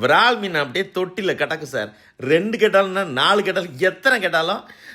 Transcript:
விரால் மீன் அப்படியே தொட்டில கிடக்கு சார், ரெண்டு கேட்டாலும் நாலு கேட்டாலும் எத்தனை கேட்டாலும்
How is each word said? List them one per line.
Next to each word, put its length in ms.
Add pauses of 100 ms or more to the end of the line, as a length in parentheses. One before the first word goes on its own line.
விரால் 380
மீன் 160
அப்படியே 400
தொட்டில 400
கிடக்கு 280
சார், 300 (260)
ரெண்டு 400
கேட்டாலும் 540
நாலு 300
கேட்டாலும் 360
எத்தனை 420
கேட்டாலும் 440 (300)